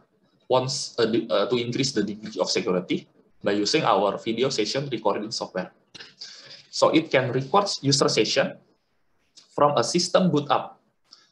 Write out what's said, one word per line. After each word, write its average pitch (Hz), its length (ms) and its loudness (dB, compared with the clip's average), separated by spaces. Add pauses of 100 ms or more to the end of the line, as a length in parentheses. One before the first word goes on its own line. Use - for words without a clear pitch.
(460)
wants, 127 520 -2
uh, 117 100 4
the, 113 220 0
uh, 101 180 2
to 127 80 0
increase 120 400 -2
the 101 80 0
degree - 320 -10
of 90 140 0
security 92 580 -2 (340)
by 104 100 0
using 104 300 0
our 101 360 2
video 117 320 -2
session 135 420 -4
recording 107 380 -2
software. 92 420 -8 (960)
So - 220 2
it 160 200 2
can 123 220 2
record 165 380 0 (100)
user 139 280 2
session - 500 0 (960)
from 143 240 4
a 117 40 4
system 180 480 2
boot 147 200 0
up, - 320 -2 (500)